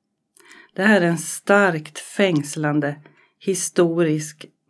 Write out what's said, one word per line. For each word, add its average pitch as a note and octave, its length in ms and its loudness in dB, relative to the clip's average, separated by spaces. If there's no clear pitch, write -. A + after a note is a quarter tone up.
Det F#3 80 -6
här G#3 180 6
är F3 60 2
en E3+ 120 0
starkt F3 800 0
fängslande, D3 1000 -2
historisk, E3+ 1080 -2